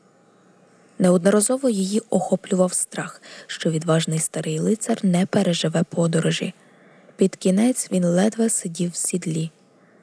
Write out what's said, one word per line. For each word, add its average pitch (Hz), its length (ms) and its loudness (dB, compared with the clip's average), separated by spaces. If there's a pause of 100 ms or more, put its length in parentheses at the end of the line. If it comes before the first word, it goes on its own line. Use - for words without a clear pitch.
(1000)
Неодноразово 202 720 2
її 196 420 -2
охоплював 185 600 0
страх, - 500 -6 (240)
що - 240 -4
відважний 160 480 0
старий 160 400 -4
лицар 208 460 0
не 180 220 2
переживе 170 560 0
подорожі. 165 720 0 (640)
Під - 200 2
кінець 208 560 2
він 180 120 2
ледве 208 460 2
сидів 175 400 -4
в 170 60 -10
сідлі. 160 540 -4 (520)